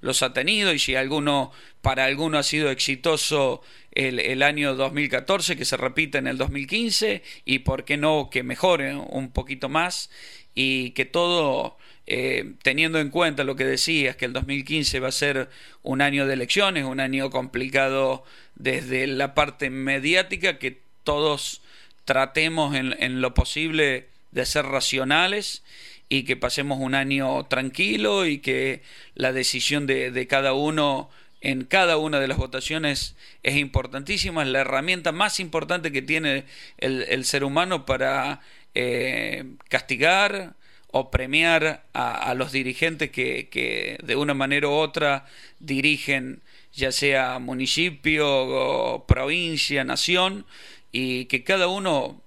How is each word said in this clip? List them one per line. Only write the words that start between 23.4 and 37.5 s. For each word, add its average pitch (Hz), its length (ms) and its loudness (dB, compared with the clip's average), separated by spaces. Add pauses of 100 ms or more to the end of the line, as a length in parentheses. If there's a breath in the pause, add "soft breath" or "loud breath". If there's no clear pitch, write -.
de 127 160 -2
ser 147 180 0
racionales 139 1000 0 (460 loud breath)
y 135 140 2
que 135 120 0
pasemos 135 440 -2
un 135 160 -2
año 135 500 0
tranquilo 196 800 0
y 147 140 -2
que 131 420 -2 (320 loud breath)
la 131 180 0
decisión 131 540 0
de, 131 240 0
de 123 160 -2
cada 135 280 2
uno 147 580 0 (300 soft breath)
en 131 240 -2
cada 175 320 4
una 151 240 0
de 135 60 0
las 131 100 -2
votaciones 139 800 -4 (280 loud breath)
es 139 140 2
importantísima, 147 840 -2
es 139 40 2
la 131 140 4
herramienta 156 500 0
más 190 300 0
importante 165 500 -2
que 135 100 -2
tiene 139 440 -2 (320 loud breath)
el, 131 320 -2
el 131 160 0
ser 139 180 0
humano 160 420 0